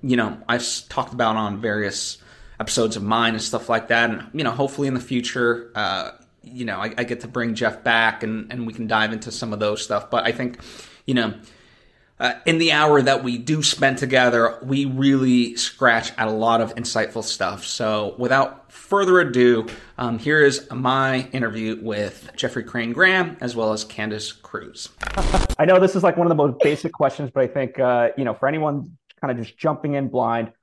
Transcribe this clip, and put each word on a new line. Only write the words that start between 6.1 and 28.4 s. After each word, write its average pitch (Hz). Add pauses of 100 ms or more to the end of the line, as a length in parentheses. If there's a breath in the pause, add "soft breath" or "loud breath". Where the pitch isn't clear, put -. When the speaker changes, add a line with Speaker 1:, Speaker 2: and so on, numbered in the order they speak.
Speaker 1:
you 123
know, 98
I, 110
I 123
get 120
to 117
bring 117
Jeff 110
back 113
and, 110
and 120
we 113
can 113
dive 110
into 110
some 110
of 104
those 107
stuff. -
But 113
I 117
think, 123 (460 loud breath)
you 139
know, 113 (840 soft breath)
uh, 123 (120)
in 165
the 165
hour 147
that 131
we 123
do 151
spend 135
together, 123
we 139
really 131
scratch -
at 113
a -
lot 113
of 110
insightful 113
stuff. 95
So 107
without 127
further 185
ado, 123 (320 loud breath)
um, 117
here 147
is 135
my 131
interview 110
with 104
Jeffrey 123
Crane 117
Graham, 185
as 117
well 110
as 107
Candace 107
Cruz. -
Speaker 2:
<laughs> -
I 156
know 185
this 190
is, 180
like, 170
one 170
of 170
the 160
most 147
basic 151
questions, 135
but 135
I 123
think, 131
uh, 123
you 135
know, 110
for 131